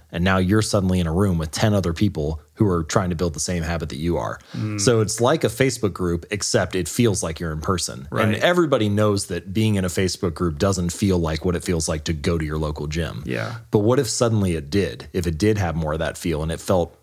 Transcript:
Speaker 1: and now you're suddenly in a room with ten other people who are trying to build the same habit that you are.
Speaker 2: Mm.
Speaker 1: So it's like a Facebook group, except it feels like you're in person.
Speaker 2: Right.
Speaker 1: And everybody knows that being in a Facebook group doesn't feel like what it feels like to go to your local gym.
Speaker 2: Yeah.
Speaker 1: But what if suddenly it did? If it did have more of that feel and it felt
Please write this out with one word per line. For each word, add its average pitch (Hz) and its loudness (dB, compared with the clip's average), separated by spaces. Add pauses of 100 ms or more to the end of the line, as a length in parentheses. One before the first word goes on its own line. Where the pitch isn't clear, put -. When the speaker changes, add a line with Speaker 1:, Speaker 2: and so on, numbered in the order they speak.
(100)
Speaker 1:
and 85 -2
now 95 4
you're 98 4
suddenly 95 2
in 87 2
a 80 0
room 92 2
with 78 -4
ten 107 2
other 85 2
people 80 -2 (140)
who 110 2
are 85 2
trying 90 0
to 90 -2
build 85 -2
the 78 -8
same 87 -2
habit 80 -4
that 58 -8
you 82 0
are. 57 -4 (120)
Speaker 2:
Mm. 107 -4
Speaker 1:
So 113 4
it's - -2
like 139 4
a 120 0
Facebook 120 0
group, 85 -2
except - 0
it 90 -2
feels 110 2
like 80 -4
you're 82 -4
in 78 -6
person. 73 -4
Speaker 2:
Right. - 0
Speaker 1:
And 107 2
everybody 147 2
knows 101 2
that 90 -6
being 110 2
in 95 0
a 92 -2
Facebook 92 -2
group 80 -2
doesn't 92 0
feel 92 2
like 78 -2
what 87 0
it 82 -2
feels 85 0
like 78 -2
to - -4
go 82 0
to 80 -2
your 76 -4
local 76 -4
gym. 76 -4
Speaker 2:
Yeah. 110 -6 (120)
Speaker 1:
But 113 4
what 123 4
if 120 -2
suddenly 104 2
it 73 -8
did? 80 -2
If 87 0
it 80 -2
did 104 4
have 85 -2
more 80 0
of 80 -2
that 76 -4
feel 78 -2
and 80 -2
it 82 -6
felt 90 0